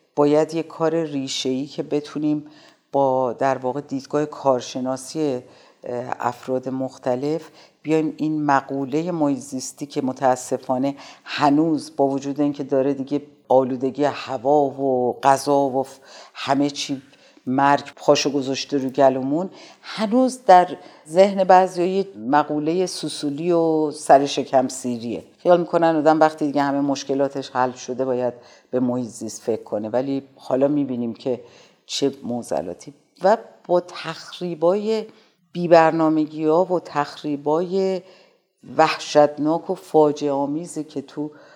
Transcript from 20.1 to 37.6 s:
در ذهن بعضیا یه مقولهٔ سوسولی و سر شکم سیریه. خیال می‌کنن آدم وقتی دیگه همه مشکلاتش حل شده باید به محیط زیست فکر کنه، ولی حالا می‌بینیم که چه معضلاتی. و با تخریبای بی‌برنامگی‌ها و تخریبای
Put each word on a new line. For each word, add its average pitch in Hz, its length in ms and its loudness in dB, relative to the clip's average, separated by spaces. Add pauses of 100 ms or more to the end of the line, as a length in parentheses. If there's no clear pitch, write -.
در 180 220 8 (420)
ذهن 190 340 4
بعضیا 180 420 4
یه 190 220 -2 (200)
مقولهٔ 151 580 0
سوسولی 151 680 -4
و 160 400 2
سر 143 340 4
شکم 131 420 0
سیریه. 117 560 -8 (140)
خیال 175 220 4
می‌کنن 165 360 0
آدم 156 240 4
وقتی 156 260 2
دیگه 143 160 0
همه 139 200 0
مشکلاتش 139 720 -2
حل 127 200 0
شده 127 340 -6
باید 123 280 -2 (380)
به 127 80 0
محیط 123 280 -2
زیست - 340 -12
فکر 110 220 -2
کنه، 107 260 -6
ولی 135 340 -2 (120)
حالا 135 320 0
می‌بینیم 127 460 -2
که 120 280 -6 (440)
چه - 260 -2 (120)
معضلاتی. 104 720 -8 (300)
و 208 140 4 (300)
با 175 200 2
تخریبای 180 1160 -4 (460)
بی‌برنامگی‌ها 160 1120 4
و 175 140 0
تخریبای 160 1200 -2 (760)